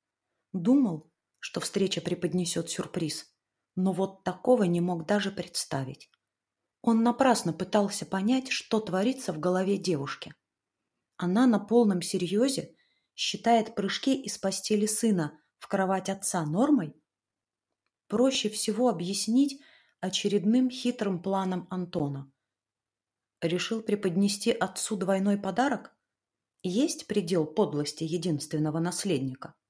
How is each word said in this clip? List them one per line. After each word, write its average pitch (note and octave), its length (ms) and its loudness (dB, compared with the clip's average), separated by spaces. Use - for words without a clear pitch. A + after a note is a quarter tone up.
Думал, F#3+ 560 2
что - 220 -8
встреча F#3+ 400 0
преподнесет F3 680 -2
сюрприз, - 640 -6
но F#3 160 2
вот F#3+ 320 -4
такого G#3+ 400 2
не F3 160 2
мог E3+ 260 -2
даже G3+ 240 0
представить. C3+ 800 -8
Он A3+ 240 4
напрасно A#3 480 4
пытался G3+ 520 0
понять, A#3 440 0
что - 320 -2
творится G3+ 520 -2
в D#3 60 -8
голове F#3 400 0
девушки. - 560 -4
Она F#3+ 300 2
на G#3+ 140 6
полном G#3 420 4
серьезе G3 720 -2
считает A3+ 600 0
прыжки G3+ 440 0
из - 180 -8
постели G3+ 480 0
сына F#3+ 540 0
в - 80 -18
кровать F#3+ 400 0
отца G3 360 -2
нормой? F#3+ 560 2
Проще B3 420 2
всего A3 380 0
объяснить G#3+ 760 0
очередным G#3 680 2
хитрым G#3 540 -2
планом F#3 480 -2
Антона. D3+ 640 -4
Решил F3 400 -2
преподнести G3+ 680 0
отцу - 440 -2
двойной G3 400 2
подарок? G#3 560 -2
Есть G#3+ 460 -2
предел F3+ 360 0
подлости D3 600 -2
единственного D#3 720 -2
наследника? E3 800 -4